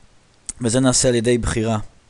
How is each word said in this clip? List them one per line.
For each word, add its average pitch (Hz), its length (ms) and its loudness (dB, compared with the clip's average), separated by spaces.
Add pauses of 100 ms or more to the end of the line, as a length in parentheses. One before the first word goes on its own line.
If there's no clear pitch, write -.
(600)
וזה 120 200 0
נעשה 131 280 2
על 123 60 2
ידי 120 240 2
בחירה 110 400 -2 (320)